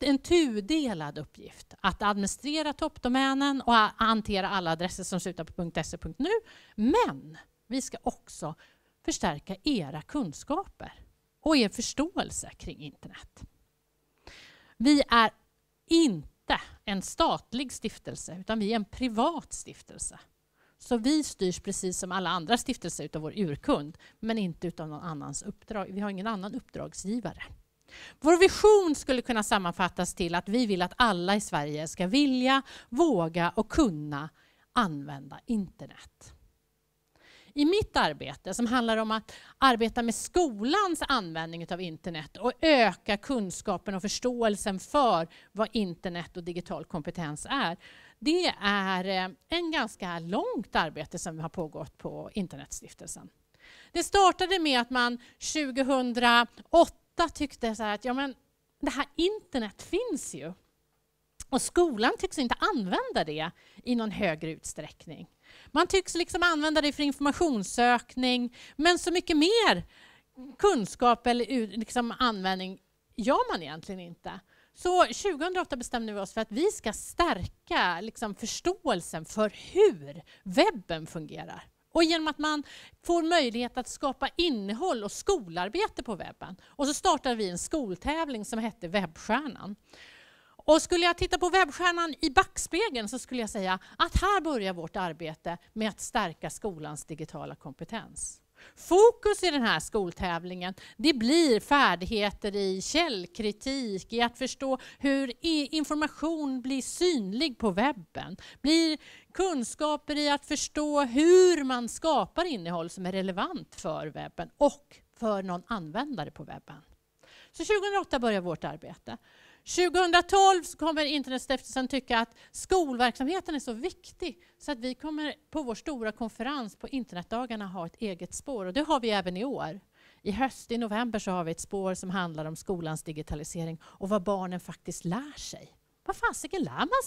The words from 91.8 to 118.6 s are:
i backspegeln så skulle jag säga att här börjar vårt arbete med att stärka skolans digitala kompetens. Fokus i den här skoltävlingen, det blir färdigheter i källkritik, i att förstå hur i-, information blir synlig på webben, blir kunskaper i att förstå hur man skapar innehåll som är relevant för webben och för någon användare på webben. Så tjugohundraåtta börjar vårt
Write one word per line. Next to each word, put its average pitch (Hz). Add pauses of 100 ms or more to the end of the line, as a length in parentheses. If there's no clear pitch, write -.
i 320
backspegeln 320
så 254
skulle 247
jag 220
säga 185 (200)
att 339
här 392
börjar 240
vårt 170
arbete 170 (140)
med 220
att -
stärka 175
skolans 151
digitala 147
kompetens. - (360)
Fokus 415
i 359
den 285
här 180
skoltävlingen, 180 (220)
det 294
blir 262
färdigheter 202
i 190
källkritik, 214
i 233
att 233
förstå 262 (200)
hur 269
i-, 311
information 302
blir 262
synlig 262
på 220
webben, 185 (260)
blir 311 (360)
kunskaper 302
i 294
att 285
förstå 294
hur 320
man 240
skapar 302
innehåll 175
som 185
är 185
relevant 190
för 156
webben 151
och - (220)
för 208
någon 180
användare 196
på -
webben. - (720)
Så 330
tjugohundraåtta 403
börjar 220
vårt 175